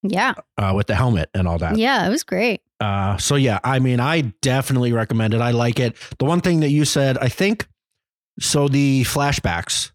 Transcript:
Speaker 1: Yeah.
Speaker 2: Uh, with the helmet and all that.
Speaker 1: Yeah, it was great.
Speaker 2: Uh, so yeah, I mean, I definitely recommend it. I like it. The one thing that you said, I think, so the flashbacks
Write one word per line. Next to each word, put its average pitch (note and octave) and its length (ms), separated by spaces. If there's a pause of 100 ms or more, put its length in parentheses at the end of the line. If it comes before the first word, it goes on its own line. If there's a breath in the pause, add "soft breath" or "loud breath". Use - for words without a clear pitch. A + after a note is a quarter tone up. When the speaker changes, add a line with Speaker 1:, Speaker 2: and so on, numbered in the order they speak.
Speaker 1:
Yeah. G#3 320 (220)
Speaker 2:
Uh, G2 200
with G2+ 100
the G#2+ 80
helmet G2+ 400
and F#2 140
all E2+ 100
that. E2 180
Speaker 1:
Yeah, A3 300
it F#3 40
was C#4 140
great. G#3 380 (180)
Speaker 2:
Uh, G2 380
so - 160
yeah, C3+ 280
I C3 160
mean, B2+ 220
I D#3 220 (180)
definitely B2+ 540
recommend A2+ 400
it. A#2 80
I B2 80
like A#2+ 280
it. A#2+ 160 (240 loud breath)
The - 60
one E3 160
thing E3+ 200
that D3 100
you D3 160
said, C3+ 320
I C3 100
think, G3 380 (720)
so C#3+ 300
the C#3 360
flashbacks B2+ 920